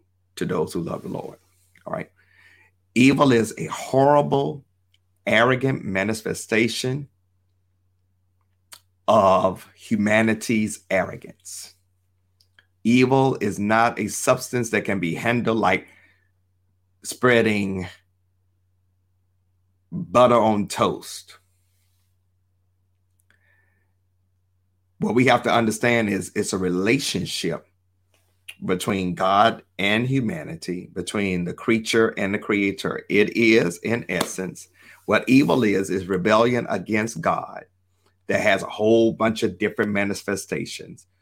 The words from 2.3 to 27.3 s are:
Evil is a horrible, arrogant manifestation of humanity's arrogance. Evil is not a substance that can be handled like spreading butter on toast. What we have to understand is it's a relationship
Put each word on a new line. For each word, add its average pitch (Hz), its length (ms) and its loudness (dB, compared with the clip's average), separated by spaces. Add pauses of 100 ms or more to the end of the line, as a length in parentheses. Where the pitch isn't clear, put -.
Evil 135 380 4
is 113 260 2
a 80 80 -8
horrible, 143 1000 0 (640)
arrogant 123 580 2
manifestation 113 1200 -4 (2000)
of 95 640 4
humanity's 107 1120 -2
arrogance. - 840 -8 (1080)
Evil 127 560 4
is 98 180 -4
not 113 400 2
a 107 80 -2
substance 123 640 -2
that 104 140 0
can 98 160 -2
be 82 160 -2
handled 117 420 -2
like 95 300 0 (1120)
spreading 104 840 2 (2000)
butter 117 460 4
on 107 320 2
toast. - 680 -4 (3500)
What 202 180 0
we 127 100 6
have 120 160 4
to 107 100 0
understand 113 560 2
is 92 280 -4
it's 104 160 -2
a 101 60 -2
relationship 92 1080 -2 (1000)